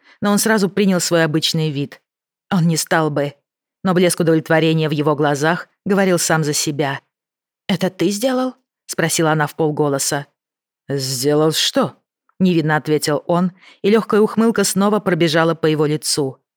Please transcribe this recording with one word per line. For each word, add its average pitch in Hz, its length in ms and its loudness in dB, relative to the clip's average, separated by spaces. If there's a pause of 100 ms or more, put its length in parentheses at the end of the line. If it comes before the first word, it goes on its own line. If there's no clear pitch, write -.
(220)
но 202 100 0
он 208 60 4
сразу 208 320 2
принял 190 320 0
свой 165 240 2
обычный 156 460 -2
вид. 139 300 -8 (480)
Он 175 180 2
не 165 100 2
стал 160 320 0
бы. 143 240 -2 (500)
Но 190 100 0
блеск 175 280 2
удовлетворения 160 640 2
в 143 60 -2
его 147 200 0
глазах 147 540 0 (180)
говорил 190 320 2
сам 160 280 0
за 147 80 -2
себя. 143 480 -4 (640)
"Это 185 220 -2
ты 180 220 -2
сделал?" 254 420 -2 (320)
спросила 160 480 0
она 156 120 0
вполголоса. 147 840 -2 (600)
"Сделал 139 640 0
что?" - 460 -2 (420)
невинно 160 380 2
ответил 147 500 -2
он, 175 240 0 (300)
и 196 80 0
легкая 214 320 2
ухмылка 214 420 2
снова 202 380 0
пробежала 165 520 0
по 156 120 -4
его 156 200 2
лицу. 147 540 -4 (180)